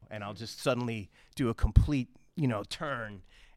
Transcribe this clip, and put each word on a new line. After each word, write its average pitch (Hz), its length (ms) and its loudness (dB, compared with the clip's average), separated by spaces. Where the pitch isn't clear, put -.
and 104 140 -10
I'll 104 100 -10
just 107 260 -12
suddenly 120 480 -2
do 123 140 2
a 113 40 -2
complete, 127 540 4
you 147 140 0
know, 104 160 -2
turn 113 580 -8